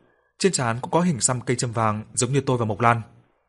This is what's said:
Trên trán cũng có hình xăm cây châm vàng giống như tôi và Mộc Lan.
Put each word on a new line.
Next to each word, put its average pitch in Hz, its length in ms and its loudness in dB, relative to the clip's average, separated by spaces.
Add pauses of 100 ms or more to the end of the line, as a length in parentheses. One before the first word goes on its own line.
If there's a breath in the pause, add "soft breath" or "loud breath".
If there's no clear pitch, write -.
(380 soft breath)
Trên 190 140 2
trán 120 280 -2
cũng - 100 -10
có 160 100 2
hình 170 200 2
xăm 127 200 0
cây 123 160 -2
châm 120 160 -4
vàng 110 320 0 (100)
giống 123 180 0
như 139 80 2
tôi 135 180 0
và 117 60 0
Mộc 107 160 -4
Lan. 117 220 4 (460)